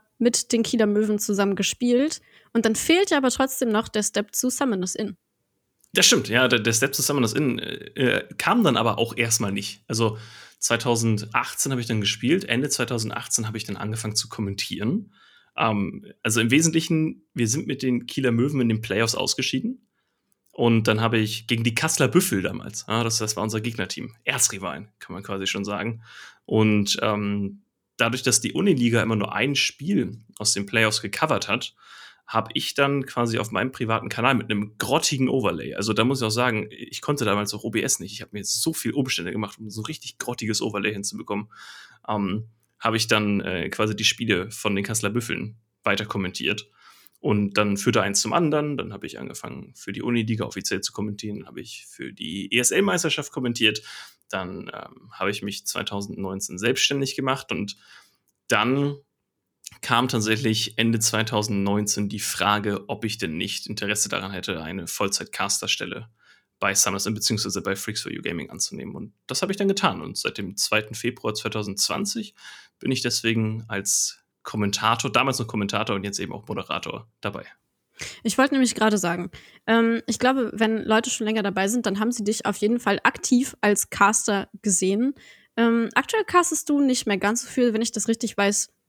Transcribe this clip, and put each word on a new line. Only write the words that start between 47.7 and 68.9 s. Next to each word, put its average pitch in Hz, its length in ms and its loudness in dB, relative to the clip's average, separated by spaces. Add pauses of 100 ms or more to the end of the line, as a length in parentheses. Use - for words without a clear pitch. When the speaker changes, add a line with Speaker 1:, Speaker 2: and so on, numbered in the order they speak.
Speaker 2:
führte - 260 2
eins 101 180 0
zum - 120 -2
anderen, 151 440 0
dann 113 160 -8
habe 95 140 -12
ich - 120 -12
angefangen, - 560 -12
für - 180 -12
die 110 100 -8
Uniliga 113 420 0
offiziell 98 380 -4
zu - 100 -6
kommentieren, 104 480 -6
dann - 80 -16
habe - 120 -14
ich - 280 -16
für - 240 -12
die 90 420 -6
E-S-L-Meisterschaft 170 800 2
kommentiert, 117 500 0 (460)
dann, 92 440 -6
ähm, - 380 -16
habe 95 200 -2
ich 107 120 -4
mich 101 240 -8
zweitausendneunzehn 98 920 -6
selbstständig 131 580 0
gemacht 135 340 -2
und - 260 -4 (680)
dann 135 500 2 (840)
kam 120 280 2
tatsächlich 110 720 0
Ende 113 200 2
zweitausendneunzehn 104 1080 0
die 104 120 -6
Frage, 104 680 0
ob 110 160 -6
ich 110 140 -4
denn 82 180 -4
nicht 92 300 -6
Interesse 104 420 -2
daran 98 240 -4
hätte, 90 300 -6
eine 85 240 -8
Vollzeit-Caster-Stelle 98 1200 -4 (500)
bei 98 160 0
SummerSlam 98 400 0
beziehungsweise 104 480 -2
bei 98 140 -2
Freaks - 260 -6
for - 80 -8
You - 100 -8
Gaming 82 300 -6
anzunehmen. - 460 -6